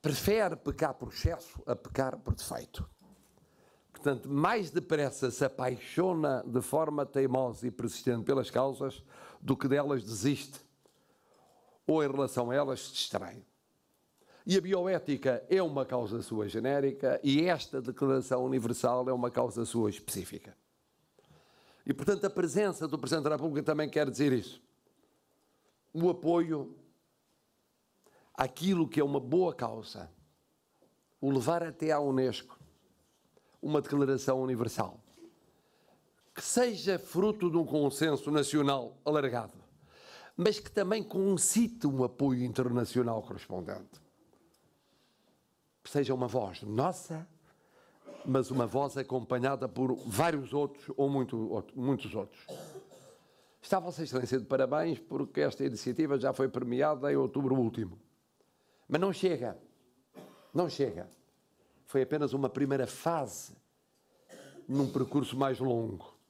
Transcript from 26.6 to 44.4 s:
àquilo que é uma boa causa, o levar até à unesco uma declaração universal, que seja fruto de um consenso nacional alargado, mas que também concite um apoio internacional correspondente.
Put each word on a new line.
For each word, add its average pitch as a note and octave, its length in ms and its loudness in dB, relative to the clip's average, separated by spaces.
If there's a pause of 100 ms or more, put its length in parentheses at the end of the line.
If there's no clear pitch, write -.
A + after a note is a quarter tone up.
àquilo E3 500 2
que - 120 0
é D3 40 4
uma C#3+ 160 0
boa D#3 340 2
causa, A2 560 -8 (1120)
o C#3 120 2
levar C#3+ 320 2
até D#3 280 -2
à D3 80 2
unesco C3 580 0 (1040)
uma D3 200 2
declaração C3+ 600 2
universal, A#2 580 -2 (1300)
que - 100 -12
seja F#3+ 560 2
fruto F#3+ 500 2
de D#3+ 80 2
um E3 80 4
consenso D3 640 2
nacional C#3 760 2
alargado, B2+ 540 0 (800)
mas G#3+ 220 2
que - 120 -14
também G3 320 0
concite F#3+ 840 2
um C3 160 2
apoio B2 420 0
internacional A#2+ 760 0
correspondente. F#2+ 760 -10 (1800)